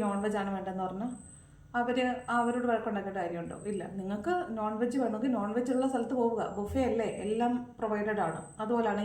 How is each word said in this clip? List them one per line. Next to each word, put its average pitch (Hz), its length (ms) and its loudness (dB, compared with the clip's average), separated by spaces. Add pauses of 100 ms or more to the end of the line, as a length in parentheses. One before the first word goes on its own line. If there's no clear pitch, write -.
നോൺ 202 200 0
വെജ് 214 160 0
ആണ് 196 140 -2
വേണ്ടതെന്ന്" 190 320 -4
പറഞ്ഞാൽ 196 240 -4 (720)
അവർ 240 160 0 (400)
അവരോട് 240 340 2
വഴക്കുണ്ടാക്കേണ്ട 202 520 0
കാര്യമുണ്ടോ? 170 340 -6 (140)
ഇല്ല. 196 120 -2 (160)
നിങ്ങൾക്ക് 208 360 -2 (240)
നോൺ 214 140 0 (100)
വെജ് 254 200 2
വേണമെങ്കിൽ 226 340 0
നോൺ 208 200 0
വെജ് 247 180 2
ഉള്ള 262 180 4
സ്ഥലത്ത് 233 280 0
പോവുക, 226 220 4 (140)
ബുഫേ 208 340 0
അല്ലേ, 220 180 2 (160)
എല്ലാം 226 280 2 (260)
പ്രൊവൈഡഡ് 208 480 2
ആണ്. 165 140 -2 (220)
അതുപോലെയാണ് 214 420 2